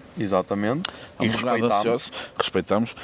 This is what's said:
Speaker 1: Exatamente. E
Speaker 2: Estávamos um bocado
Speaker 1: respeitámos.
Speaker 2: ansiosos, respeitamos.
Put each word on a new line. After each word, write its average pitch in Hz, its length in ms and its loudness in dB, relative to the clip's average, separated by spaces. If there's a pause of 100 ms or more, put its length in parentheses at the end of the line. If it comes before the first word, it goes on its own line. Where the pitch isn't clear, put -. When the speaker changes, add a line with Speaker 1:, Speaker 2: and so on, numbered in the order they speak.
(180)
Speaker 1:
Exatamente. 104 680 0 (320)
E 113 60 2
Speaker 2:
Estávamos 110 100 2
um - 20 -2
bocado 123 140 0
Speaker 1:
respeitámos. 113 260 4
Speaker 2:
ansiosos, 117 340 0 (240)
respeitamos. 98 680 0